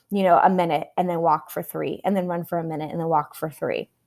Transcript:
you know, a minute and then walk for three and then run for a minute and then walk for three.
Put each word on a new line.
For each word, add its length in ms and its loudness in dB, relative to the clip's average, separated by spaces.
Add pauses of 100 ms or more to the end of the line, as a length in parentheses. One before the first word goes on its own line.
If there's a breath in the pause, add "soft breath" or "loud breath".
(120)
you 120 0
know, 180 6
a 80 6
minute 460 0
and 140 0
then 100 -2
walk 320 0
for 100 -6
three 440 -6
and 100 2
then 120 -2
run 180 -4
for 120 -4
a 60 -4
minute 260 -6
and 100 -6
then 100 -2
walk 260 0
for 140 -6
three. 400 -6 (180)